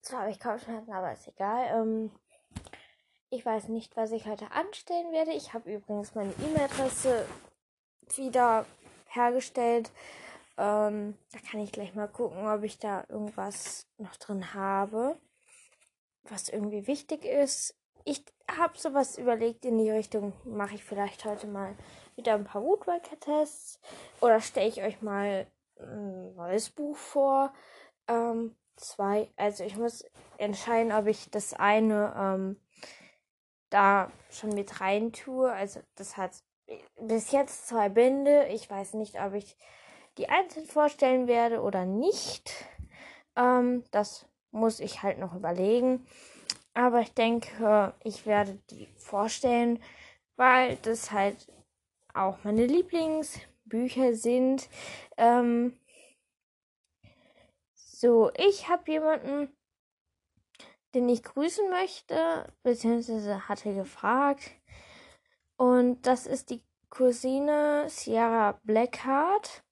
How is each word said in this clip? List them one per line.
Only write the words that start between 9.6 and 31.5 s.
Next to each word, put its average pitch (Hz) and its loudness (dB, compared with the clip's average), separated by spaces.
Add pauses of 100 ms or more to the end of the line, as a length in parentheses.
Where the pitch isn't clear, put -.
Ähm, 208 0 (140)
da 208 -18 (100)
kann 214 -8
ich 202 -8
gleich 190 -10
mal 208 -6
gucken, 202 -6
ob 214 -2
ich 214 -8
da 202 -6
irgendwas 208 -10 (120)
noch - -16
drin 190 -10
habe, 202 -2 (1040)
was - -12
irgendwie 208 -6
wichtig 294 -6
ist. - -2 (280)
Ich 285 -6 (240)
hab 330 -2
sowas 277 -2
überlegt, 233 -2
in 226 2
die 220 2
Richtung 214 -2 (120)
mache 208 -6
ich - -16
vielleicht 202 -6
heute 208 -8
mal 196 -8 (400)
wieder 226 0
ein 208 -2
paar 202 -8
Woodworker-Tests 302 -2 (420)
oder 226 6
stell 220 -2
ich 208 -10
euch 202 -4
mal 202 -4 (320)
ein 185 -12
neues 185 -2
Buch 294 -8
vor. 277 2 (560)
Ähm, 233 -2 (200)
zwei, 208 -2
also 208 -2
ich 190 -8
muss 233 -6 (320)
entscheiden, 226 0
ob 214 2
ich - -2
das - -6